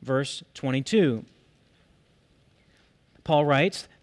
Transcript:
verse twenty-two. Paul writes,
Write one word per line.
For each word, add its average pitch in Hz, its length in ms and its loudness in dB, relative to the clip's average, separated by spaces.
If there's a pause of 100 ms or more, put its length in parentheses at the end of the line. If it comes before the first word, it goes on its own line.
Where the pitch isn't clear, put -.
verse 135 400 -4 (100)
twenty-two. 135 720 0 (2000)
Paul 151 220 2
writes, 143 420 0 (140)